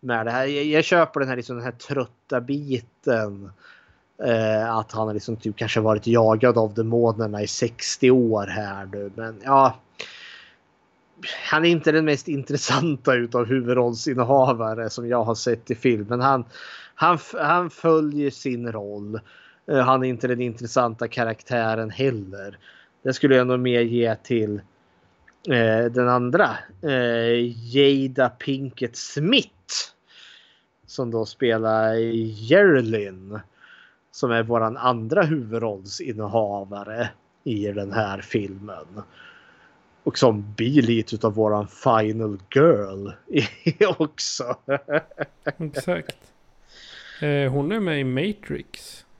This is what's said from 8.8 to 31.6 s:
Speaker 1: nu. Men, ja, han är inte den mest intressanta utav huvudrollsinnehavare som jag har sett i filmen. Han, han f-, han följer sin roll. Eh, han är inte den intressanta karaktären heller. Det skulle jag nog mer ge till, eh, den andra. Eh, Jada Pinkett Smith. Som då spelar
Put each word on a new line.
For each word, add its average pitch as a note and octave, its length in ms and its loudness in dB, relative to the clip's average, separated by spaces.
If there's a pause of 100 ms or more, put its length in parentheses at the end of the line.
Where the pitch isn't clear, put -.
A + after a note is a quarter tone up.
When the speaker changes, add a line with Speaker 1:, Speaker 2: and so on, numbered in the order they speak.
Speaker 1:
nu. G2+ 280 -10
Men, A2+ 300 -12
ja, C3+ 320 4 (1700)
han D#3 140 2
är E3+ 60 6
inte E3 220 2
den D#3+ 120 4
mest D3 240 0
intressanta C#3 840 0
utav A#2+ 320 0
huvudrollsinnehavare A#2+ 1400 0
som A#2+ 180 -10
jag A#2+ 160 0
har A2+ 100 0
sett A#2 360 -4
i A#2+ 40 0
filmen. A#2 460 0
Han, C3 240 2 (500)
han E3+ 200 4
f-, - 260 -8
han E3 300 0
följer D3+ 600 0
sin A#2+ 420 -6
roll. G#2 480 -10 (460)
Eh, D3 120 2
han C3 260 4
är C3 40 -2
inte B2+ 200 -4
den B2 120 -2
intressanta A#2 680 -2
karaktären A2+ 840 -2
heller. G2+ 680 -4 (440)
Det C3 100 -2
skulle C3+ 240 4
jag B2+ 100 4
nog B2+ 140 0
mer B2 200 2
ge A#2 340 2
till, G#2+ 460 -2 (880)
eh, A#2 440 4
den B2 160 2
andra. B2 420 2 (320)
Eh, A#2+ 920 -2
Jada C3+ 520 4
Pinkett B2+ 680 -6
Smith. F#3+ 540 0 (1400)
Som B2 240 -8
då A2+ 160 -2
spelar A2 680 2